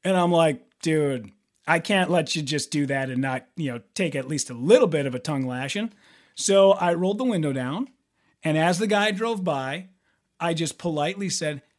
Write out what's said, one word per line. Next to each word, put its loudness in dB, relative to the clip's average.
And 0
I'm 2
like, 4
"Dude, 0
I 4
can't 0
let 0
you -4
just -4
do 0
that -2
and -2
not, -4
you -4
know, -8
take -2
at -4
least -6
a -10
little 6
bit 0
of -4
a -4
tongue -4
lashing." -6
So 6
I 2
rolled 0
the -2
window 0
down, -4
and 2
as 2
the -2
guy 2
drove -4
by, -4
I -2
just -4
politely -4
said -6